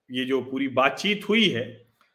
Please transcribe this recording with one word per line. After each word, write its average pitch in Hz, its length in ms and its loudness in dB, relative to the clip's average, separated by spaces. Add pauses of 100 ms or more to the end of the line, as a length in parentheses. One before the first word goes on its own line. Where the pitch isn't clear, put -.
(120)
ये 127 140 -4
जो 127 160 0
पूरी 135 260 -4
बातचीत 139 640 0
हुई 214 200 4
है, - 440 -6 (220)